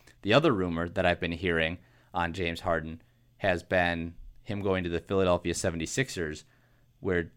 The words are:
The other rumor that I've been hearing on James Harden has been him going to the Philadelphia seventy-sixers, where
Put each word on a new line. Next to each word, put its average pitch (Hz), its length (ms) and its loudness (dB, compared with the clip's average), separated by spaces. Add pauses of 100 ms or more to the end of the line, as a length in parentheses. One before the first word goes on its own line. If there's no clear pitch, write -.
(220)
The 98 120 4
other 151 180 6
rumor 87 360 0
that 92 180 0
I've 87 140 2
been 85 120 -2
hearing 82 460 0 (340)
on 85 200 -2
James 85 280 -4
Harden 82 400 -2 (380)
has 90 240 0
been 85 520 0 (280)
him 101 180 -6
going 95 240 0
to 87 60 -2
the 85 100 -2
Philadelphia 90 540 2
seventy-sixers, 82 920 -4 (560)
where 87 360 0